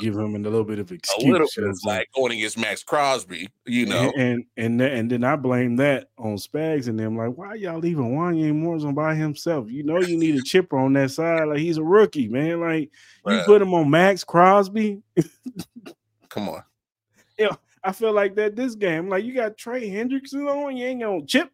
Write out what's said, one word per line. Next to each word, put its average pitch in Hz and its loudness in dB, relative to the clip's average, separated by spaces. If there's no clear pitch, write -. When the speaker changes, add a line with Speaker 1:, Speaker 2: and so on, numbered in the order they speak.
Speaker 1:
give 104 -4
him 107 -4
a - -6
little 107 -2
bit 104 -8
of 92 -10
Speaker 2:
A - -14
Speaker 1:
excuse, 104 0
Speaker 2:
little - 8
Speaker 1:
you 175 4
know 147 2
Speaker 2:
bit, 107 -6
Speaker 1:
what 101 0
I'm 92 -4
saying? 107 -4
Speaker 2:
like, 117 -6
going 127 0
against 107 -4
Max 107 -4
Crosby, 117 -2
you 120 0
know? 92 2
Speaker 1:
And, 135 0
and, 120 0
and, 117 0
th-, 131 2
and 113 -2
then 123 -2
I 139 2
blame 127 0
that 139 0
on 107 -6
Spags 147 -4
and 110 -4
them, 110 -4
like, 117 -4
"Why 202 -14
y'all 170 -8
leaving 147 -2
Wanya 160 0
and 151 0
Morrison 156 -4
by 156 0
himself? 151 -4
You 143 -8
know 156 0
you 175 0
need 160 2
a 131 0
chipper 180 0
on 135 2
that 135 2
side. 160 -2
Like, 147 -2
he's 160 -2
a 156 -2
rookie, 170 4
man. 156 -2
Like, 160 -2
you 202 0
Speaker 2:
Bruh. 185 0
Speaker 1:
put 208 10
him 185 0
on 160 4
Max 180 6
Crosby?" 196 4
<laughs> - -6
Speaker 2:
Come 101 -6
on. - -10
Speaker 1:
Yeah, 202 0
I 190 -2
feel 220 0
like 202 2
that 208 0
this 240 -4
game. 185 -2
Like, 190 0
you 254 -8
got 220 -2
Trey 240 -8
Hendrickson 269 -6
on, 285 -4
you 247 -6
ain't 254 -6
gonna 190 -4
chip. 269 0